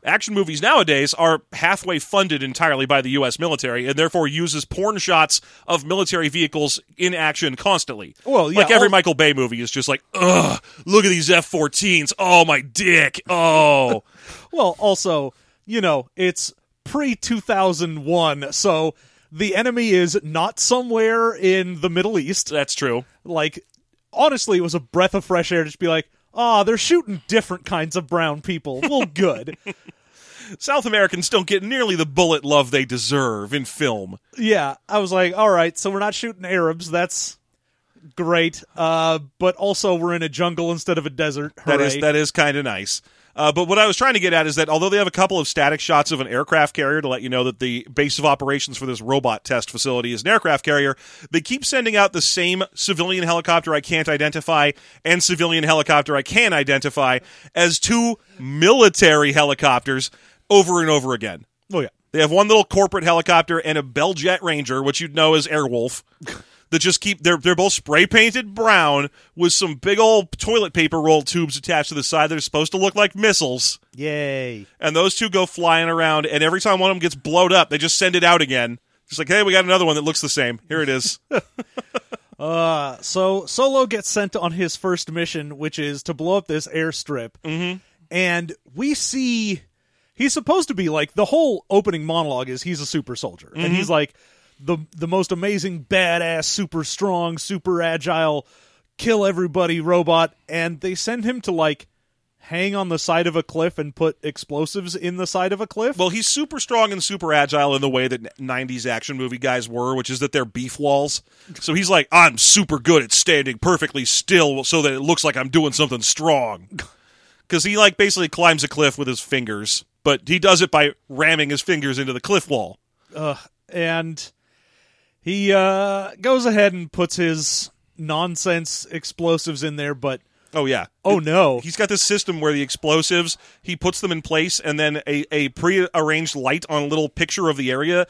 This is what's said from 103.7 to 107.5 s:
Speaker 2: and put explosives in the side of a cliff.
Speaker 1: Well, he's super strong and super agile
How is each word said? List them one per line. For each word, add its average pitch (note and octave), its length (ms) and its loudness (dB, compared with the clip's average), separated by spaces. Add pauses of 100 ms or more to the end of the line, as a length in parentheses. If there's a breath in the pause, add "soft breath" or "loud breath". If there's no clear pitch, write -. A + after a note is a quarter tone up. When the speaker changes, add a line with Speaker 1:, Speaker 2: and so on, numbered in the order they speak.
Speaker 2:
and D3 160 -8
put D#3+ 300 -2
explosives D#3+ 720 -6
in F3+ 200 -6
the F3+ 120 -4
side F#3 240 -2
of G3 80 -4
a A3 60 -6
cliff. A#3 300 -4
Speaker 1:
Well, F3+ 120 2
he's G#3 180 -4
super D4 320 -4
strong A3+ 320 2
and F#3+ 120 -6
super F3 300 -4
agile C#3+ 440 4